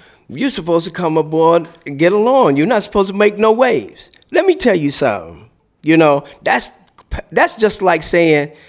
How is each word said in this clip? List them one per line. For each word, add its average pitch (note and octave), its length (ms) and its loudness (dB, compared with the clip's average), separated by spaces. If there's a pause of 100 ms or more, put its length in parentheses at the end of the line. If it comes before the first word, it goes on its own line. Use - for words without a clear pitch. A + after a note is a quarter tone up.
(300)
You're A3+ 200 -4
supposed E3+ 380 -2
to F3 60 -14
come E3 240 -2
aboard D#3+ 500 0 (180)
and C#3+ 140 -10
get F3 140 2
along. G#3+ 420 2
You're D3+ 120 0
not A3 160 0
supposed G3 260 -2
to G3 40 -8
make G#3 240 0
no A3 140 4
waves." A3 600 -2 (200)
Let F4 140 2
me F4+ 100 2
tell G#3 220 2
you C#3+ 140 -2
something. F#2+ 580 -4 (320)
You D#3 160 2
know, D3 260 4 (180)
that's, - 280 -2 (640)
that's B3+ 240 0
just A3 240 0
like E3+ 200 0
saying, D#3 520 0 (160)